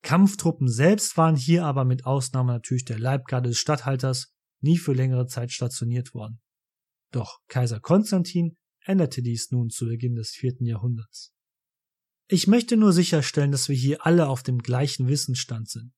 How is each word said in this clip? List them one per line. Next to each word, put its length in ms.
Kampftruppen 680
selbst 480
waren 180
hier 300
aber 180
mit 220
Ausnahme 480
natürlich 320
der 120
Leibgarde 520
des 100
Statthalters 760
nie 160
für 160
längere 340
Zeit 240
stationiert 640
worden. 280
Doch 360
Kaiser 320
Konstantin 760
änderte 360
dies 300
nun 180
zu 160
Beginn 300
des 140
vierten 360
Jahrhunderts. 680
Ich 200
möchte 300
nur 160
sicherstellen, 580
dass 180
wir 60
hier 300
alle 220
auf 160
dem 160
gleichen 480
Wissensstand 640
sind. 280